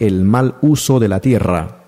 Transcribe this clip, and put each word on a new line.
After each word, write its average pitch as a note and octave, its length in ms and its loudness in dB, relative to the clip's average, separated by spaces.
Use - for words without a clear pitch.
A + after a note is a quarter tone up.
el F#2+ 240 0
mal B2 360 0
uso C#3+ 380 0
de A2+ 80 2
la F#2+ 140 -2
tierra F2+ 680 -2